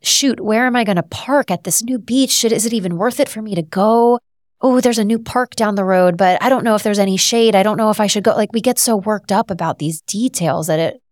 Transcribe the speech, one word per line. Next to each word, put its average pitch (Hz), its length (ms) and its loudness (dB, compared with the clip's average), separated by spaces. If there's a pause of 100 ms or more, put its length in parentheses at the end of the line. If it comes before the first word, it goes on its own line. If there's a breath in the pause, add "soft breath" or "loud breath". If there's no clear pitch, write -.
shoot, - 380 0
where 220 260 0
am 240 80 0
I 240 80 2
gonna 190 220 0
park - 480 -2
at 175 100 -4
this - 180 -2
new 247 160 -6
beach? 254 360 0
Should, 226 180 0
is 226 160 0
it 226 60 -2
even 180 240 -4
worth 233 240 -2
it 277 80 2
for 220 120 -12
me 214 140 -8
to 170 80 -2
go? 233 560 2 (420)
Oh, 254 200 2
there's 233 180 0
a 214 60 0
new 226 160 0
park 247 340 -4
down 208 220 -2
the 196 80 0
road, 185 320 4
but 185 260 2
I 233 60 2
don't 254 160 2
know 220 100 2
if 214 80 0
there's 208 160 -2
any 196 180 0
shade. 226 380 2
I 190 80 6
don't 214 140 0
know 214 140 2
if 214 100 -2
I 208 80 2
should 196 160 -2
go." 233 100 4
Like, 208 180 -2
we 226 80 -2
get 247 200 -2
so 233 160 2
worked 202 340 -4
up 214 180 0
about 170 300 -4
these 156 220 -6
details 175 640 -4
that 160 140 0
it, - 200 -4 (120)